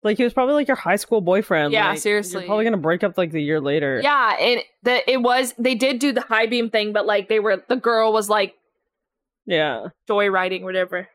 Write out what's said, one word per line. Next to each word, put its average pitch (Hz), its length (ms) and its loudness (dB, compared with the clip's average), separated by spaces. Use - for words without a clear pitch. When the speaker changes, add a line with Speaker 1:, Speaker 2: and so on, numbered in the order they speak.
Speaker 1:
Like, 214 140 0
he 262 60 2
was 240 100 0
probably, 262 220 2
like, 294 120 0
your 254 100 0
high 180 180 0
school 214 240 0
boyfriend. 180 540 0
Speaker 2:
Yeah, 208 160 2
Speaker 1:
Like, 202 100 -4
Speaker 2:
seriously. 208 420 -2
Speaker 1:
you're 180 60 -12
probably 214 160 0
gonna 226 140 0
break 165 260 0
up, 196 140 -2
like, 175 140 0
the 156 100 -2
year 151 180 0
later. 143 420 0
Speaker 2:
Yeah, 262 380 2
and 233 240 0
the, 247 280 0
it 262 100 2
was, 247 360 0
they 247 180 0
did 254 240 0
do 277 140 0
the 247 80 -2
high 226 240 0
beam 233 240 -2
thing, 214 240 -2
but, 208 120 0
like, 202 220 0
they 220 120 2
were, 202 280 0
the 254 80 0
girl 220 380 2
was, 214 160 0
like, 208 260 0
Speaker 1:
Yeah. 151 440 -2
Speaker 2:
joyriding, 190 560 0
whatever. 185 520 -4